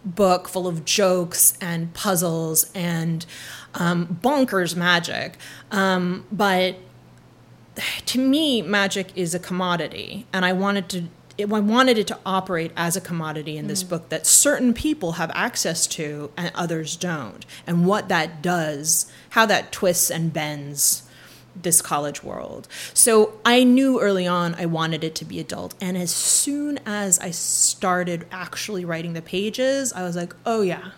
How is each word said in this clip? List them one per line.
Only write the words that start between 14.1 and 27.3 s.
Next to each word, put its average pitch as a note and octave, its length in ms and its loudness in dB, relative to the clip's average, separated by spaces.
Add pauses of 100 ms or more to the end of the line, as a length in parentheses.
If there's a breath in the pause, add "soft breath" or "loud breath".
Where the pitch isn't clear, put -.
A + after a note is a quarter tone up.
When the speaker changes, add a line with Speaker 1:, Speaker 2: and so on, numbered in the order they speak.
Speaker 1:
certain C4 480 6
people A#3+ 400 -2
have E3 200 -2
access F3 540 -2
to D3 500 -8
and F3 180 -4
others D#3+ 400 0
don't, D3+ 500 -6 (220 loud breath)
and E3+ 180 6
what G3 220 4
that E3 340 0
does, D#3 680 0 (200 loud breath)
how A3+ 160 6
that F3 260 2
twists - 360 2
and E3 220 -2
bends D3 680 -2 (600 loud breath)
this E3+ 200 4
college D3 400 -4
world. - 460 -12 (260 loud breath)
So G#3+ 400 6 (120)
I B3 180 8
knew B3+ 380 6
early F#3+ 260 2
on F3 280 0
I F3 100 -6
wanted D#3+ 380 -2
it D#3+ 120 -6
to D#3+ 100 -10
be E3 140 -8
adult, - 420 -10
and F#3 160 -4
as F3+ 140 -2
soon D4 720 0
as G3+ 340 0
I F3+ 120 -6